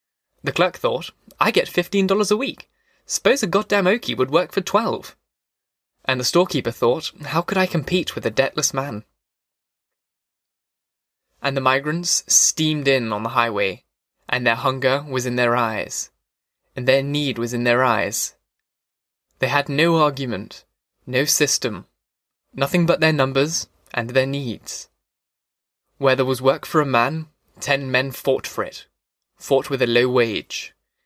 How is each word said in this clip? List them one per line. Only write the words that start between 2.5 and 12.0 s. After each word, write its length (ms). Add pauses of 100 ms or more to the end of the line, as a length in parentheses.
Suppose 380
a 20
goddamn 380
Okie 320
would 160
work 180
for 120
twelve." 540 (880)
And 140
the 60
storekeeper 480
thought, 400 (140)
"How 160
could 160
I 80
compete 500
with 100
a 60
debtless 420
man?" 300 (2500)
And 140
the 40
migrants 640